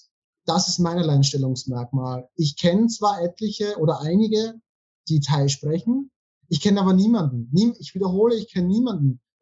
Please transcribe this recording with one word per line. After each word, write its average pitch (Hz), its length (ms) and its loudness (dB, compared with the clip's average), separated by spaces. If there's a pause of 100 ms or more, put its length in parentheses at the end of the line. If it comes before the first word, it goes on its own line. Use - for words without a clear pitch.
(460)
das 175 220 -2
ist - 100 -4
mein 175 200 0
Alleinstellungsmerkmal. 131 1400 -2
Ich 147 220 -2
kenn 196 320 2
zwar 208 340 -2
etliche 208 560 -4
oder 151 220 0
einige, 214 540 0 (540)
die 156 120 2
Thai 143 280 0
sprechen, 180 640 -4 (380)
ich 160 140 -2
kenn 202 160 4
aber 185 160 2
niemanden. 165 580 2
Niem-, 226 260 2
ich - 160 -16
wiederhole, 196 420 2
ich - 140 -8
kenn 180 180 -2
niemanden, 190 520 0 (220)